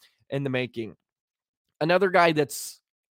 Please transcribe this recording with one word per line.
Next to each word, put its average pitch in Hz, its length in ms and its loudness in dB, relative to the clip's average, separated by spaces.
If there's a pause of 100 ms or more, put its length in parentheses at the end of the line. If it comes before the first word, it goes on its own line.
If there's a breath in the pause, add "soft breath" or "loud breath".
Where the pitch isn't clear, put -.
(320 soft breath)
in 139 120 -4
the 139 60 -4
making. 120 460 -6 (840)
Another 180 300 2
guy 175 220 4
that's - 480 -4 (340)